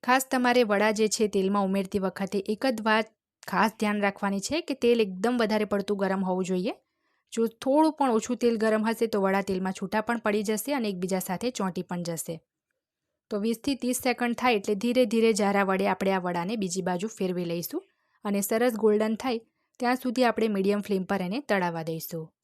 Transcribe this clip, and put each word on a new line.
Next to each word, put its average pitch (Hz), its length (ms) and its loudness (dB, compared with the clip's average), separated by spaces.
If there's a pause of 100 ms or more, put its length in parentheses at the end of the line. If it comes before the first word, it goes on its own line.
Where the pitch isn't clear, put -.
ખાસ 262 240 2
તમારે 247 360 4
વડા 208 280 4
જે 214 160 2
છે 208 200 0
તેલમાં 196 380 2
ઉમેરતી 190 340 0
વખતે 196 400 -2
એક 214 260 -4
જ 220 200 0
વાત 220 260 2 (360)
ખાસ 196 320 2
ધ્યાન 208 220 0
રાખવાની 196 380 -2
છે 285 220 -2
કે 311 120 -6
તેલ 240 260 4
એકદમ 208 380 0
વધારે 214 280 2
પડતું 202 320 -2
ગરમ 190 260 0
હોવું 185 220 0
જોઈએ. 185 280 -2 (600)
જો 226 140 0
થોડું 302 460 2
પણ 262 220 2
ઓછું 233 220 -2
તેલ 233 200 2
ગરમ 220 300 0
હશે 226 200 0
તો 214 140 0
વડા 190 200 2
તેલમાં 190 320 -2
છૂટા 208 280 -4
પણ 233 180 -2
પડી 214 240 0
જશે 214 300 -2
અને 233 160 -2
એકબીજા 185 300 -2
સાથે - 320 -4
ચોંટી 190 320 -4
પણ 175 200 -6
જશે. 165 320 -6 (960)
તો 208 80 -2
વીસથી 233 360 -2
ત્રીસ 247 260 -2
સેકન્ડ 240 340 0
થાય 240 240 2
એટલે 208 160 -2
ધીરે 240 300 2
ધીરે 226 280 4
જારા 202 300 2
વડે 190 240 2
આપણે 190 260 0
આ 190 60 0
વડાને 175 380 -4
બીજી 190 240 -4
બાજુ 180 260 -2
ફેરવી 180 380 -4
લઈશું 170 360 -6 (440)
અને 202 160 0
સરસ 226 320 0
ગોલ્ડન 214 420 2
થાય 233 280 -4 (360)
ત્યાં 247 160 0
સુધી 254 300 0
આપણે 226 220 2
મીડિયમ 202 340 2
ફ્લેમ 196 220 -2
પર 190 180 -2
એને 185 200 -4
તળાવવા 175 420 0
દઈશું. 160 420 -8 (180)